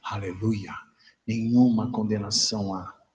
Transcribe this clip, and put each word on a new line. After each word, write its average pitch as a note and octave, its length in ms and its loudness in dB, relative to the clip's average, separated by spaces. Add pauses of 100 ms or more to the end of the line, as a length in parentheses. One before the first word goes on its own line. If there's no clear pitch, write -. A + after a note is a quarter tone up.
Aleluia. G2+ 720 -4 (500)
Nenhuma A2+ 680 4
condenação G#2 800 -2
há. F#2 180 -10 (220)